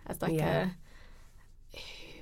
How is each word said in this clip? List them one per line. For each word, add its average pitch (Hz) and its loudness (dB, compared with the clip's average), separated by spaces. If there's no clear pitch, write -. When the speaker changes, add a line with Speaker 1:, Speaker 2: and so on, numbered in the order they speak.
Speaker 1:
as, 170 -2
like, 170 4
Speaker 2:
Yeah. 165 6
Speaker 1:
a, - -10